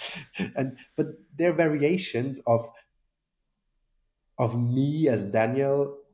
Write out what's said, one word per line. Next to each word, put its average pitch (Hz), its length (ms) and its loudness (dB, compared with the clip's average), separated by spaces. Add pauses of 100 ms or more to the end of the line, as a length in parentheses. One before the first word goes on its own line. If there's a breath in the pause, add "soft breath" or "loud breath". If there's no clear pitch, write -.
(560 loud breath)
And, 131 220 -4 (180 loud breath)
but 156 100 0 (300)
they're 170 160 2
variations 151 960 0
of, 117 240 2 (1700 loud breath)
of 120 200 0
me 139 500 2
as 101 220 0
Daniel 139 680 0 (160)